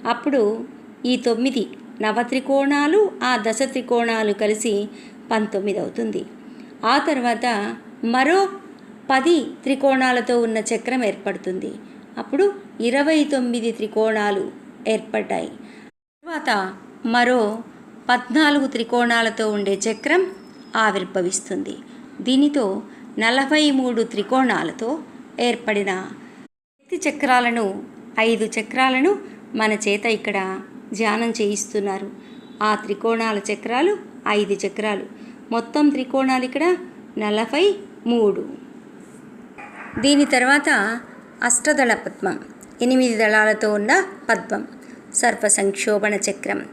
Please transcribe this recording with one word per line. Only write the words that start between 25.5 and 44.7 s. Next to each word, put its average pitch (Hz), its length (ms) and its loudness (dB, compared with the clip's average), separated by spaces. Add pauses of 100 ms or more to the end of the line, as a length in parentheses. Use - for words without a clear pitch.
శక్తి - 280 -4
చక్రాలను, 240 760 0 (340)
ఐదు 220 320 2 (100)
చక్రాలను 262 580 2 (360)
మన 214 180 2
చేత 208 340 0
ఇక్కడ 196 540 -2 (340)
ధ్యానం 220 360 0
చేయిస్తున్నారు. 202 800 -4 (520)
ఆ 214 120 2
త్రికోణాల 220 680 -2 (120)
చక్రాలు 254 440 0 (320)
ఐదు 202 380 0
చక్రాలు, 208 380 -4 (460)
మొత్తం 233 380 2
త్రికోణాలు 262 560 0
ఇక్కడ 269 320 2 (420)
నలభై 226 560 2 (320)
మూడు. 220 580 2 (1400)
దీని 285 240 6
తర్వాత 254 760 2 (420)
అష్టదళ 254 520 4
పద్మం, - 440 -4 (440)
ఎనిమిది 254 340 4
దళాలతో 214 580 4
ఉన్న 254 300 4 (240)
పద్మం, - 400 -2 (460)